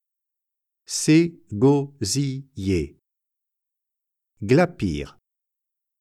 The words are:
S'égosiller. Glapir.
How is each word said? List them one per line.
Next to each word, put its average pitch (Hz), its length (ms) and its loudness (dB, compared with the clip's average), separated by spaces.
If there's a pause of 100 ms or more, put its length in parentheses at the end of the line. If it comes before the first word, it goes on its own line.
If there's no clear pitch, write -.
(880)
S'égosiller. 135 2000 -2 (1400)
Glapir. 104 760 0 (840)